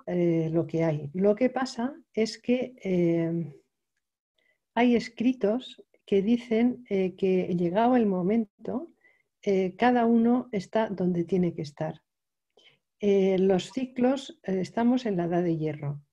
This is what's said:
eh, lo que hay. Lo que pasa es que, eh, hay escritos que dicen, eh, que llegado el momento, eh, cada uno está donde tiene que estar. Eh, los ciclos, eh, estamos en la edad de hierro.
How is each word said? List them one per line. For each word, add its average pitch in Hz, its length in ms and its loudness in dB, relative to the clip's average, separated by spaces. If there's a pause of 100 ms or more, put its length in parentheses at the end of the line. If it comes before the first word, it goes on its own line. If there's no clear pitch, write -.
eh, 170 440 0
lo 165 160 0
que 165 160 -2
hay. 151 300 -2
Lo 202 220 2
que 254 140 0
pasa 254 460 -6 (180)
es 220 240 -2
que, 247 360 -2 (100)
eh, 170 720 0 (1200)
hay 240 220 4
escritos 233 840 -2 (240)
que 196 160 2
dicen, 233 680 0
eh, 190 260 -2
que 185 400 0
llegado 196 400 2
el 233 100 4
momento, 208 880 -2 (500)
eh, 190 360 -2
cada 240 280 2
uno 233 460 2
está 220 380 -2
donde 180 340 -2
tiene 175 300 0
que 165 80 -10
estar. 156 400 -10 (1000)
Eh, 196 380 4
los 190 340 2
ciclos, 254 720 -2
eh, 190 160 -4
estamos 240 460 0
en 202 120 -2
la 175 80 -2
edad 175 180 0
de 165 140 0
hierro. 147 440 -6 (120)